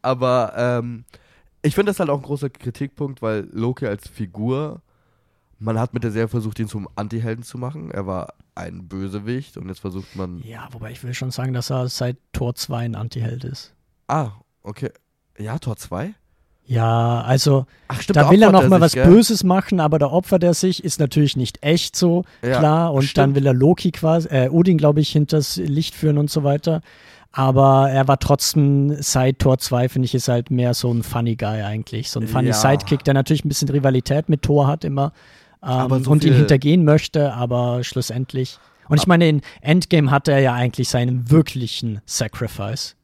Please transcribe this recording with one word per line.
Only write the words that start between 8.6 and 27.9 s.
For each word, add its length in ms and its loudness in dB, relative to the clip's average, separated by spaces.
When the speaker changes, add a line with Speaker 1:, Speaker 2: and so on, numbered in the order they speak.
Speaker 1:
Bösewicht 680 -10
und 120 -14
jetzt 120 -14
versucht 360 -12
man 280 -10
Speaker 2:
Ja, 280 -18
wobei 200 -16
ich 100 -18
will 120 -10
schon 160 -8
sagen, 220 -6
dass 180 -6
er 180 -4
seit 300 -6
Tor 220 -6
zwei 300 -8
ein 100 -6
Anti-Held 500 -8
ist. 300 -14
Speaker 1:
Ah, 240 -2
okay. 280 -10
Ja, 200 -8
Tor 180 -8
zwei? 380 -10
Speaker 2:
Ja, 540 0
also 440 0
Speaker 1:
Ach, 120 -8
stimmt, 160 -2
Speaker 2:
da 80 6
Speaker 1:
da 60 4
Speaker 2:
will 120 8
er 60 8
Speaker 1:
opfert 40 8
Speaker 2:
noch 120 8
Speaker 1:
er 40 4
Speaker 2:
mal 80 8
Speaker 1:
sich, 60 6
Speaker 2:
was 100 4
Speaker 1:
gell? 100 8
Speaker 2:
Böses 300 4
machen, 360 2
aber 180 2
da 80 2
opfert 360 0
er 120 4
sich, 300 -2
ist 160 -6
natürlich 360 0
nicht 260 -6
echt 340 0
so, 280 0
Speaker 1:
Ja, 160 0
Speaker 2:
klar. 340 2
Und 120 2
Speaker 1:
stimmt. 140 -2
Speaker 2:
dann 180 4
will 100 2
er 80 4
Loki 380 2
quasi, 360 0
äh, 200 2
Odin, 280 4
glaub 220 4
ich, 120 0
hinters 460 0
Licht 380 -4
führen 240 0
und 120 0
so 140 -2
weiter. 360 -2
Aber 600 4